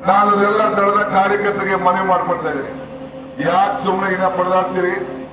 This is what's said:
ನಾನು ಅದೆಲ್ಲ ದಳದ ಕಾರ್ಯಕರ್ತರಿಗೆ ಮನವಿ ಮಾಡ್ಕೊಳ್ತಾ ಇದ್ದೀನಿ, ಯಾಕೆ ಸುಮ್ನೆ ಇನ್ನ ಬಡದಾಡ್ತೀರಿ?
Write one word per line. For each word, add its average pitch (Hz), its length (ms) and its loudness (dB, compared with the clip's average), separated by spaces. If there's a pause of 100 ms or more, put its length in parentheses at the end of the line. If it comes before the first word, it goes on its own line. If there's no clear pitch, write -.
ನಾನು 202 280 6
ಅದೆಲ್ಲ 208 260 2 (140)
ದಳದ 202 240 2 (160)
ಕಾರ್ಯಕರ್ತರಿಗೆ 196 600 0 (100)
ಮನವಿ 180 260 2
ಮಾಡ್ಕೊಳ್ತಾ 165 420 -2
ಇದ್ದೀನಿ, 135 180 -6 (760)
ಯಾಕೆ 190 360 2
ಸುಮ್ನೆ 196 300 0
ಇನ್ನ 185 120 0 (120)
ಬಡದಾಡ್ತೀರಿ? 180 560 0 (380)